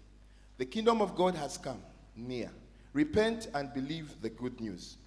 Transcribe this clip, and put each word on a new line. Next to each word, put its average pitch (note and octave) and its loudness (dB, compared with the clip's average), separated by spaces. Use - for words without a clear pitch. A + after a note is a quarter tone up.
'The B2+ -2
kingdom A3 4
of F#3 2
God E3+ 4
has C#3+ -4
come A#2 -8
near. A#2 -6
Repent G#3+ 4
and C#3 -2
believe C#3+ -6
the A2+ -4
good A#2+ -6
news.' F#2+ -8